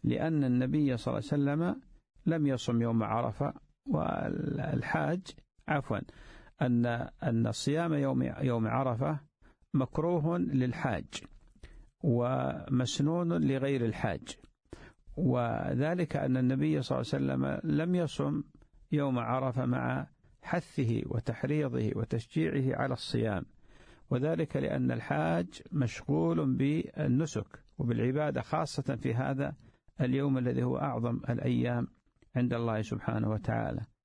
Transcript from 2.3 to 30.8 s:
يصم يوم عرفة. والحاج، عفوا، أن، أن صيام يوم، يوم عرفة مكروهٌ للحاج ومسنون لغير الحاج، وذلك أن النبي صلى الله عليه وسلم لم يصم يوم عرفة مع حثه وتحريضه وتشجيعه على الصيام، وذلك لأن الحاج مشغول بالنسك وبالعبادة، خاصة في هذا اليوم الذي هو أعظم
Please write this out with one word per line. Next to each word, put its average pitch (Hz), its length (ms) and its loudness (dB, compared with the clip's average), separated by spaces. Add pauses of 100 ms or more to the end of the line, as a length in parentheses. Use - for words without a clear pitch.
يصم 120 340 2
يوم 117 220 2
عرفة. 113 500 -2 (340)
والحاج، - 1300 0 (460)
عفوا، 135 320 -2 (640)
أن، 120 240 2 (380)
أن 113 280 2
صيام 156 420 0
يوم، 131 480 0
يوم 117 260 0
عرفة 131 520 0 (540)
مكروهٌ 165 640 2
للحاج 127 680 0 (960)
ومسنون 135 1400 2
لغير 135 380 2
الحاج، - 520 -2 (800)
وذلك 135 960 2
أن 131 220 2
النبي 135 440 2
صلى 127 200 0
الله 120 120 -2
عليه 135 120 0
وسلم 135 460 0
لم 165 240 2
يصم 147 480 0 (480)
يوم 139 280 2
عرفة 123 460 0
مع 123 420 0 (340)
حثه 117 640 0
وتحريضه 123 880 0
وتشجيعه 131 840 0
على 131 160 0
الصيام، 110 520 -2 (640)
وذلك 151 480 0
لأن 131 340 0
الحاج 160 680 -2 (100)
مشغول 151 840 2
بالنسك 139 1040 0 (180)
وبالعبادة، 127 640 0
خاصة 143 540 -2
في 120 180 -2
هذا 135 420 -2 (460)
اليوم 135 360 2
الذي 123 260 0
هو 127 140 0
أعظم 120 520 -2